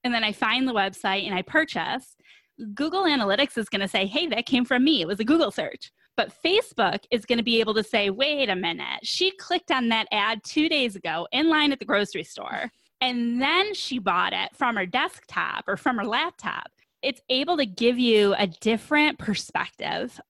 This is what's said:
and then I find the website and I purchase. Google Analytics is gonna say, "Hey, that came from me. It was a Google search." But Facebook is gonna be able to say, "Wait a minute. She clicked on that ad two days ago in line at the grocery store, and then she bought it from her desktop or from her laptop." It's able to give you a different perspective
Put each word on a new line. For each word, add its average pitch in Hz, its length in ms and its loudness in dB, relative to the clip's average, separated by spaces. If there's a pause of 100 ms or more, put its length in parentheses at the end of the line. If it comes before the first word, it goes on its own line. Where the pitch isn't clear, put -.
and 247 100 0
then 226 100 0
I 214 80 0
find 240 340 0
the 254 60 0
website 196 540 0
and 208 80 -4
I 185 80 -2
purchase. - 760 -2 (560)
Google 311 300 -2
Analytics 262 560 2
is 220 100 -4
gonna 196 200 -2
say, 196 180 0
"Hey, 294 220 -2
that 233 180 -2
came 247 180 2
from 247 200 2
me. 277 180 4
It 156 60 -4
was 196 120 -4
a 226 40 0
Google 285 260 4
search." - 400 -8 (260)
But - 160 0 (120)
Facebook 311 560 0 (100)
is 226 160 0
gonna 233 160 0
be 226 180 2
able 220 140 0
to 214 80 2
say, 208 280 0
"Wait 269 380 0
a 196 80 2
minute. 170 460 -4
She 370 300 0
clicked - 400 -4
on 254 160 0
that 226 240 2
ad 214 320 -2
two 311 240 0
days 262 280 0
ago 170 360 -6
in 311 180 2
line 302 220 4
at - 80 -6
the - 40 -10
grocery 202 400 0
store, - 460 -8 (300)
and 240 420 0
then 359 320 2
she - 240 -6
bought 185 340 0
it 190 220 -4
from 233 220 0
her 190 100 -2
desktop - 800 -4
or 196 100 -2
from 247 220 0
her 202 80 -4
laptop." 247 640 -4 (320)
It's 269 260 -4
able 294 300 0
to 277 80 2
give 233 320 2
you 214 400 6
a 202 80 2
different 233 720 0
perspective - 1000 -4 (120)